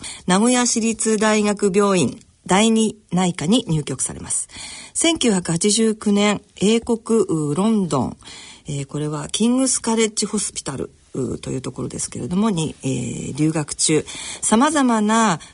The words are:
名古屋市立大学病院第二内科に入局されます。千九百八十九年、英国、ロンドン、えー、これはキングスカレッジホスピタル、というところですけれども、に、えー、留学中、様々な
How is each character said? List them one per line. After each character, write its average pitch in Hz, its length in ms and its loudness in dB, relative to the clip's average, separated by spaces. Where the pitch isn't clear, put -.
名 180 100 4
古 233 140 4
屋 247 140 2
市 233 160 0
立 220 340 0
大 214 260 2
学 202 320 0
病 202 240 4
院 131 220 0
第 220 260 4
二 220 260 2
内 180 200 2
科 147 120 -6
に 226 240 4
入 156 140 0
局 - 180 -8
さ - 120 -4
れ - 60 -14
ま 82 100 -14
す。 - 200 -6
千 320 240 2
九 240 140 2
百 180 220 0
八 208 180 2
十 220 240 2
九 214 160 0
年、 202 300 2
英 220 240 4
国、 226 440 0
ロ 196 140 2
ン 202 180 2
ド 147 140 0
ン、 - 160 -4
え 143 140 -6
ー、 135 40 -8
こ 147 140 -8
れ 151 80 -4
は 151 220 -8
キ 220 180 0
ン 247 120 2
グ 262 100 2
ス - 100 -2
カ 226 160 -2
レ 226 120 2
ッ 220 60 -6
ジ 214 120 -2
ホ 208 120 -4
ス - 160 -6
ピ - 80 -10
タ 139 140 -10
ル、 - 160 -8
と - 80 -10
い 131 80 -6
う 131 40 -6
と 131 100 -8
こ 135 100 -12
ろ 127 60 -6
で - 100 -10
す - 100 -6
け - 120 -12
れ - 80 -8
ど 180 100 -2
も、 220 140 2
に、 160 320 -4
え - 20 -14
ー、 131 500 -6
留 151 160 2
学 156 220 -4
中、 - 320 0
様 247 260 4
々 254 320 2
な 214 380 2